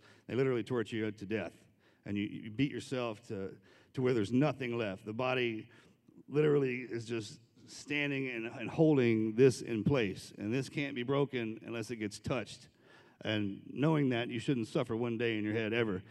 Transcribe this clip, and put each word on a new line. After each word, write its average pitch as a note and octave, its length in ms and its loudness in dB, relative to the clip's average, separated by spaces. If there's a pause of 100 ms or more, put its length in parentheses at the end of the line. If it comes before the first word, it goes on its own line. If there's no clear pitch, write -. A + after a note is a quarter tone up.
(280)
they G#2 80 -4
literally B2+ 280 2
torture A#2 340 -2
you A2 140 0
to G#2 140 -10
death. F#2+ 280 -4 (520)
And G#2 120 -4
you, G2+ 80 0
you G#2+ 260 -8
beat B2+ 200 0
yourself A#2+ 580 -6
to, F#2+ 220 -6 (420)
to C3+ 80 -4
where B2+ 120 4
there's G#2+ 200 0
nothing B2+ 440 2
left. G#2+ 280 -4
The G#2+ 80 -6
body A#2+ 560 0 (580)
literally C#3+ 520 4 (100)
is A#2 160 -6
just A2+ 340 -6 (280)
standing C#3+ 600 -2
and, A#2 160 -4 (140)
and G#2+ 100 -6
holding A#2+ 640 6
this B2+ 260 6
in A2 220 -2
place. A#2 540 0
And G#2 160 -2
this C3+ 160 -2
can't C#3+ 240 -4
be A#2+ 100 -4
broken B2+ 600 -2
unless A2+ 240 -6
it B2+ 60 -8
gets G#2+ 240 -4
touched. - 480 -6 (540)
And G#2 400 -2 (100)
knowing D3 380 2
that, A#2+ 200 0
you A#2+ 100 -4
shouldn't A#2 280 0
suffer A#2+ 280 -2
one A#2 220 -2
day A#2 200 0
in G#2 60 -2
your G#2+ 100 0
head A2 200 0
ever. A2 380 0